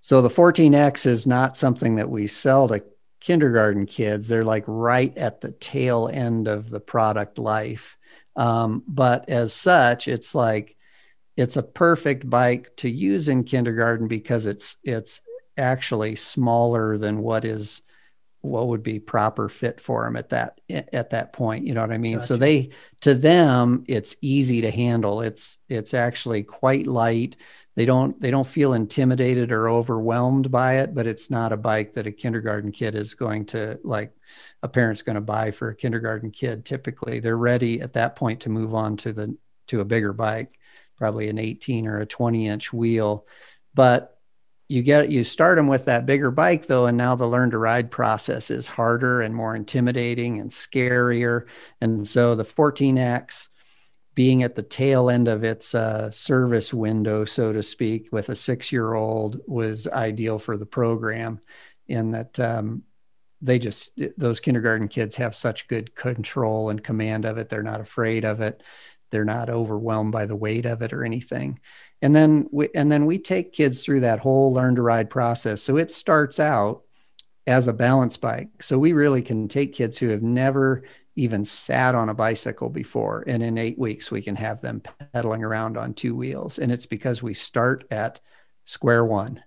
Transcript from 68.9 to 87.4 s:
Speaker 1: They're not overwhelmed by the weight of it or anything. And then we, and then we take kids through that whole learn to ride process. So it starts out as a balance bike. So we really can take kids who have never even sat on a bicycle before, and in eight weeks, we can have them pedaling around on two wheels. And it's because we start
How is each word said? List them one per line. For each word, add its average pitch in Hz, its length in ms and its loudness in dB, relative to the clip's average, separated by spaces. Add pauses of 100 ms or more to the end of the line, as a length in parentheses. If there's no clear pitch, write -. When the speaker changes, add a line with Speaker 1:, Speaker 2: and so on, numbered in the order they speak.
Speaker 1:
They're 107 140 0
not 117 240 -2
overwhelmed 110 640 -2
by 107 140 -2
the 104 100 -6
weight 110 300 -2
of 117 160 -4
it 113 100 -6
or 127 120 -6
anything. 127 540 -6 (440)
And 143 120 6
then 151 380 8
we, 147 220 0
and 147 180 2
then 147 140 4
we 170 120 0
take 185 340 -4
kids 135 300 0
through 139 180 2
that 113 200 2
whole 135 320 4
learn 127 220 4
to 120 80 2
ride 113 260 2
process. 117 540 -2
So 139 140 0
it 165 140 0
starts 151 480 2
out 127 440 0 (640)
as 127 200 4
a 120 60 0
balance 123 440 2
bike. - 460 -8
So 131 160 0
we 156 140 4
really 143 300 4
can 110 260 -4
take 139 240 -2
kids 117 260 -4
who 123 100 0
have 107 140 -2
never 131 640 2 (320)
even 113 280 0
sat 127 500 0
on 117 140 0
a 107 60 -4
bicycle 113 560 -4
before, 113 560 -6
and 117 160 -2
in 113 160 -2
eight 113 200 -4
weeks, 113 320 -6
we 110 120 -6
can 104 140 -8
have 113 240 -8
them 117 200 -8 (320)
pedaling 113 300 -4
around 110 340 -4
on 117 160 -8
two 120 220 -6
wheels. 131 440 -8
And 123 120 -2
it's 123 160 -4
because 117 360 -6
we 110 120 -6
start 127 560 0